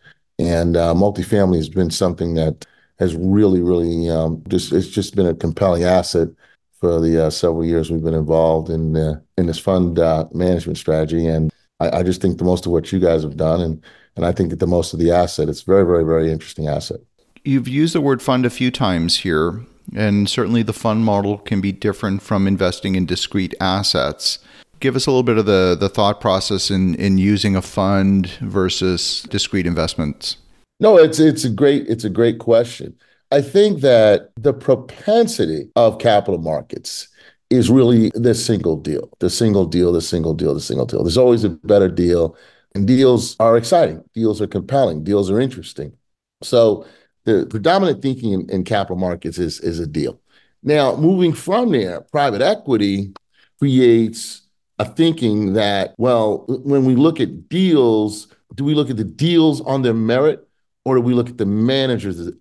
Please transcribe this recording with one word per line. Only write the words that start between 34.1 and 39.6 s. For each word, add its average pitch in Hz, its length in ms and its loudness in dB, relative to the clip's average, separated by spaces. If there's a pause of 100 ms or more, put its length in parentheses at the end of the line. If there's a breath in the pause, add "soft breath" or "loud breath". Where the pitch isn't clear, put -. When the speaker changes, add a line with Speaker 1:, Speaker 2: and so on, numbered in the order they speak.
Speaker 1:
the 131 160 0
propensity 127 1200 -2
of 113 220 4
capital 104 420 2
markets - 680 -8 (400 soft breath)
is 113 220 4
really 120 440 6
the 117 200 2
single 85 420 0
deal, 76 320 -6 (120)
the 90 100 2
single 101 340 2